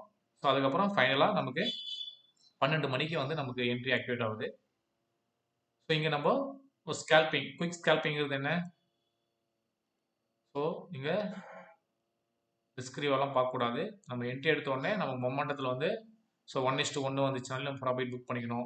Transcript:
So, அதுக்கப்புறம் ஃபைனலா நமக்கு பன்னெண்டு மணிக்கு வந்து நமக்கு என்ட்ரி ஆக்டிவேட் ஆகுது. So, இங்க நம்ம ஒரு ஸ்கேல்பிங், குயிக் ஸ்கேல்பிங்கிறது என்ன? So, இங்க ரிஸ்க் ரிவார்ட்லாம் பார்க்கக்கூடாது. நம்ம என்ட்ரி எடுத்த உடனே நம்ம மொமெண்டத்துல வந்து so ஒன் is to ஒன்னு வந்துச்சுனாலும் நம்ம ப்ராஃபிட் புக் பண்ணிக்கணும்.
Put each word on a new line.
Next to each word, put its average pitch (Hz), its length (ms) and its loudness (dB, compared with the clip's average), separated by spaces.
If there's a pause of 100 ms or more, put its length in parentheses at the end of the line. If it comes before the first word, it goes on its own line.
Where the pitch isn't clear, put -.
(440)
So, 147 40 4
அதுக்கப்புறம் 139 440 4
ஃபைனலா 135 420 4
நமக்கு 143 300 -2 (1000)
பன்னெண்டு 147 280 2
மணிக்கு 151 280 -2
வந்து 135 180 -2
நமக்கு 127 300 -4
என்ட்ரி 123 280 0
ஆக்டிவேட் 120 300 -2
ஆகுது. 110 240 -4 (1400)
So, 160 40 2
இங்க 156 160 2
நம்ம 175 200 2 (580)
ஒரு 151 100 -4
ஸ்கேல்பிங், 156 540 4
குயிக் 175 260 -4
ஸ்கேல்பிங்கிறது 147 600 2
என்ன? 139 140 -2 (2000)
So, 143 60 -2 (300)
இங்க 139 180 -6 (1700)
ரிஸ்க் 131 240 -10
ரிவார்ட்லாம் 139 340 2
பார்க்கக்கூடாது. 127 460 2 (240)
நம்ம 120 200 -4
என்ட்ரி 139 260 0
எடுத்த 143 200 0
உடனே 139 240 -2
நம்ம 147 260 -2
மொமெண்டத்துல 135 500 -2
வந்து 143 180 0 (580)
so - 140 -4
ஒன் 131 160 2
is 147 140 0
to 143 100 -2
ஒன்னு 135 220 0
வந்துச்சுனாலும் 135 440 -2
நம்ம 135 140 -8
ப்ராஃபிட் 127 300 0
புக் 123 160 -10
பண்ணிக்கணும். 120 380 -4